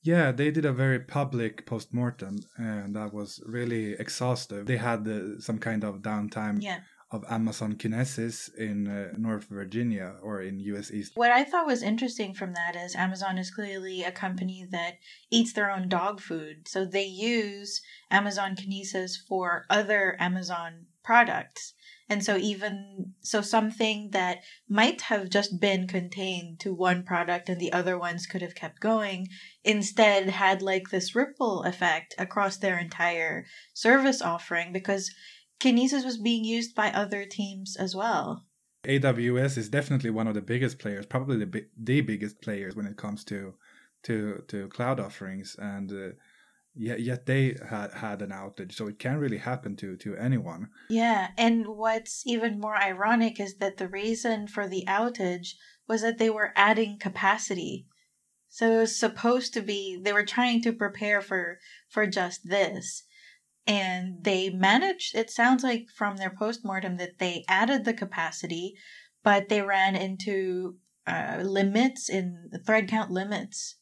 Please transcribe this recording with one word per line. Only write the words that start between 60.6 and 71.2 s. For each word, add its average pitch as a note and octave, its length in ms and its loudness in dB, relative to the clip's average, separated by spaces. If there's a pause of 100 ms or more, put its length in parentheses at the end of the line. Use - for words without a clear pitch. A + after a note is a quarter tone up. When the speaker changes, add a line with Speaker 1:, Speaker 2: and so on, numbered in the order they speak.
Speaker 2:
to A3+ 100 2
prepare G#3 480 0
for, F3+ 380 -4 (280)
for G#3+ 200 2
just F3+ 420 -4
this. F#3+ 540 0 (640)
And F#3 560 0
they F#3+ 260 2
managed, A3 640 4
it A3+ 140 0
sounds B3 340 4
like A#3 220 0 (100)
from G3+ 220 -2
their F#3+ 140 -4
postmortem F#3+ 680 -4
that F3+ 220 -8
they F3 280 -2
added A3 380 4
the A3+ 80 2
capacity, F3 800 -4 (500)
but G3+ 260 6
they G#3 120 4
ran F#3+ 340 4
into, F#3+ 840 -2 (280)
uh, E3 380 -2